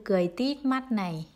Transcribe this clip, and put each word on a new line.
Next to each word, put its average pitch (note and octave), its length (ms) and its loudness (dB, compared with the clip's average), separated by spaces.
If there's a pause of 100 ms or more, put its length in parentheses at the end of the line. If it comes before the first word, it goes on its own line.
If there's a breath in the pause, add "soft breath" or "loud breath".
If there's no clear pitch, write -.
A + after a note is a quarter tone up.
cười F3+ 320 4
tít C#4 280 -2
mắt C4 280 0
này. F3 440 -2